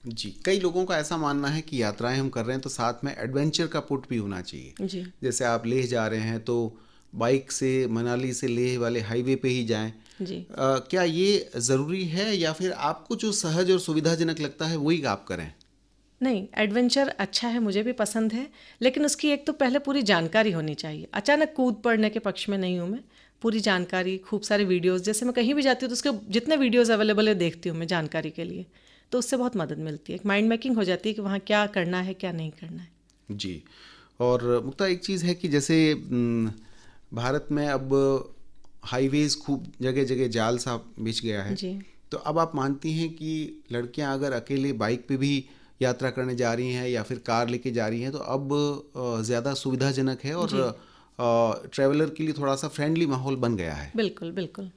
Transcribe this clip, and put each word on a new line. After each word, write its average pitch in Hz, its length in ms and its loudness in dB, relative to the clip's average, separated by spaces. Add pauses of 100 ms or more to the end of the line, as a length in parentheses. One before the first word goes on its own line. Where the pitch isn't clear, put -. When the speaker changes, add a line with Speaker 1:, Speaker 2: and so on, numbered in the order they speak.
Speaker 1:
जी, 107 280 -8 (100)
कई 196 140 2
लोगों 180 260 0
का 180 120 0
ऐसा 151 200 -2
मानना 143 300 0
है 156 140 0
कि 127 220 -2
यात्राएं 117 340 -2
हम 135 120 0
कर 117 160 -4
रहे 127 80 -2
हैं 135 80 -4
तो - 80 -8
साथ 120 240 -2 (100)
में 139 140 -6
एडवेंचर 147 500 0
का 156 120 -2
पुट 139 300 -4
भी 123 80 -2
होना 98 240 -4
चाहिए। 67 400 -14
Speaker 2:
जी। 185 260 -6 (160)
Speaker 1:
जैसे 131 220 -2
आप 117 200 0
लेह 123 200 0
जा 117 220 0
रहे 110 120 -2
हैं 113 240 -4
तो 117 360 -2 (360)
बाइक 131 360 0
से, 131 360 0
मनाली 123 460 -2
से 127 140 -4
लेह 123 320 0
वाले 117 200 0
हाईवे 120 360 0
पे 131 140 -2
ही 127 160 0
जाएं। 110 280 0 (280)
Speaker 2:
जी। 180 140 -6
Speaker 1:
अ, 175 120 -10 (120)
क्या 135 440 2
ये 185 540 2
ज़रूरी 143 480 0
है 196 320 -2
या 160 160 0
फिर 180 180 -2
आपको 156 440 -4
जो 220 160 -2
सहज 180 400 2
और 180 80 6
सुविधाजनक 165 600 0
लगता 147 260 -4
है 160 120 0
वही 151 260 2
आप 104 240 -2
करें? 85 260 -6 (680)
Speaker 2:
नहीं, 220 260 0 (100)
एडवेंचर 240 500 2
अच्छा - 400 -4
है, 240 120 0
मुझे 208 240 0
भी 247 80 0
पसंद 220 420 0
है, 262 160 -6 (320)
लेकिन 262 240 2
उसकी 294 240 0
एक 285 180 0
तो 302 60 0
पहले 269 260 2
पूरी 277 220 0
जानकारी 196 500 4
होनी 156 240 -2
चाहिए। 156 380 -10
अचानक 294 440 2
कूद 247 180 2
पड़ने 226 340 2
के 220 100 -4
पक्ष 196 300 -4
में 196 80 0
नहीं 180 220 0
हूँ 175 100 -4
मैं। 226 100 -4 (420)
पूरी 226 180 2
जानकारी, 185 580 0
खूब 202 240 -4
सारे 208 240 2
वीडियोज़, 180 380 2
जैसे 214 220 0
मैं 247 80 0
कहीं 247 200 2
भी 294 80 2
जाती 262 240 2
हूँ 233 40 -4
तो 240 40 -4
उसके 233 400 -2
जितने 240 220 2
वीडियोज़ 240 360 6
अवेलेबल 214 380 4
है 208 60 4
देखती 170 340 0
हूँ 160 80 -4
मैं 165 100 -4
जानकारी 160 420 -2
के 165 140 -8
लिए, 180 220 -10 (460)
तो 254 80 2
उससे 247 180 0
बहुत 247 200 0
मदद 151 200 -2
मिलती 156 360 -8
है। 185 60 -8
एक - 60 -12
माइंड 208 240 4
मेकिंग 233 260 0
हो 214 80 2
जाती 180 260 0
है 208 60 -4
कि 214 60 -6
वहाँ 196 180 -2
क्या 208 280 2
करना 185 340 0
है, 190 120 -4
क्या 185 180 -6
नहीं 160 200 -6
करना 165 300 -14
है। 170 100 -20 (400)
Speaker 1:
जी, 95 320 -8 (560)
और 120 460 2
मुक्ता, 160 220 -2
एक 180 120 0
चीज़ 180 260 -2
है 175 100 2
कि 170 120 -6
जैसे, 156 460 4
उम, 117 580 0 (600)
भारत 131 380 -2
में 147 160 0
अब 135 680 0 (500)
हाईवेज 139 520 2
खूब - 340 -4 (100)
जगह-जगह 131 460 0
जाल 113 300 2
सा 120 420 -6
बिछ 110 240 -4
गया 104 200 -2
है। 101 120 -2
Speaker 2:
जी। 190 260 -6 (300)
Speaker 1:
तो - 60 -6
अब 151 220 -2
आप 165 160 0
मानती 143 380 -2
हैं 165 160 0
कि 156 640 -6
लड़कियां 123 420 -4
अगर 139 180 -2
अकेले 135 420 -2
बाइक 113 360 0
पे 139 80 2
भी 139 280 2 (360)
यात्रा 127 280 2
करने 127 260 -2
जा 120 180 2
रही 123 200 -2
हैं 123 140 -2
या 117 160 0
फिर 123 140 -6
कार 117 320 0
लेके 123 220 -2
जा 113 160 0
रही 113 140 -2
हैं 135 100 -4
तो 147 60 -6
अब, 139 360 -2 (420)
अ, 120 260 -2
ज़्यादा 120 320 0
सुविधाजनक 131 720 0
है 143 120 -4
और, 208 140 2
Speaker 2:
जी। - 80 2
Speaker 1:
अ, 117 1160 2
ट्रैवलर 147 360 4
के 156 140 -4
लिए 156 100 0
थोड़ा 139 220 2
सा 147 120 -6
फ्रेंडली 160 380 2
माहौल 135 300 0
बन 120 200 2
गया 82 180 -2
है। 71 220 -8
Speaker 2:
बिल्कुल, 180 360 -4
बिल्कुल। 185 460 -8